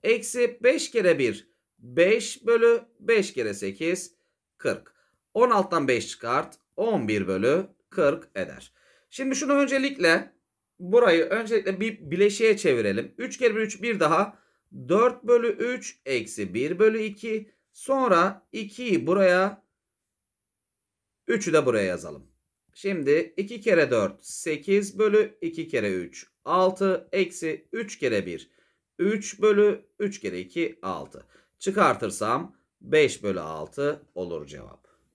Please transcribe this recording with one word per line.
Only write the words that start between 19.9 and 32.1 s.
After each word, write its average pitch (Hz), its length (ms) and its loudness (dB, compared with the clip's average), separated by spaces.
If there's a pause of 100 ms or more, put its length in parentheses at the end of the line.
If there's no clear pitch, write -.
üçü 196 260 -2
de 151 120 4
buraya 110 200 2
yazalım. 82 420 -8 (460)
Şimdi 165 640 0
iki 202 240 -8
kere 170 300 4
dört, 104 340 0
sekiz 196 720 -2
bölü 214 420 2
iki 165 260 -8
kere 104 260 -2
üç, 90 340 -8 (180)
altı, 185 680 0
eksi 175 600 -4
üç 214 280 -8
kere 110 260 -2
bir, 85 260 -12 (480)
üç 202 420 -2
bölü 208 440 4 (140)
üç 202 200 -6
kere 90 200 -8
iki, 156 420 -6
altı. 78 440 -10 (340)
Çıkartırsam 139 960 -2 (260)